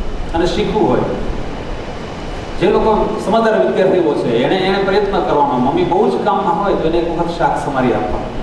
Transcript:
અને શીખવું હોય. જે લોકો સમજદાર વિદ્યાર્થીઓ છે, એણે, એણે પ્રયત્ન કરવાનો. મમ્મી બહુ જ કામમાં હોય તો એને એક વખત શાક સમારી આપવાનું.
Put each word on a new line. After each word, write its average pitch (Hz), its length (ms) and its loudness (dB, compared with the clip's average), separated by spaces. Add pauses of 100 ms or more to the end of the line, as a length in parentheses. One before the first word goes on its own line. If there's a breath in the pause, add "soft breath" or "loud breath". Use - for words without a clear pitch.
(340)
અને 339 120 0
શીખવું - 440 0
હોય. 254 100 2 (1600)
જે 190 100 4
લોકો 214 560 2
સમજદાર 214 420 2
વિદ્યાર્થીઓ 165 460 2
છે, 123 300 0
એણે, 156 120 2
એણે 190 220 0
પ્રયત્ન 196 420 0
કરવાનો. 139 380 2
મમ્મી 127 260 2
બહુ 208 260 2
જ 240 140 0
કામમાં 196 400 0
હોય 190 100 2
તો 156 140 0
એને 165 100 2
એક 165 220 -2
વખત - 180 -2
શાક 143 280 0
સમારી 131 280 0
આપવાનું. - 380 -2 (120)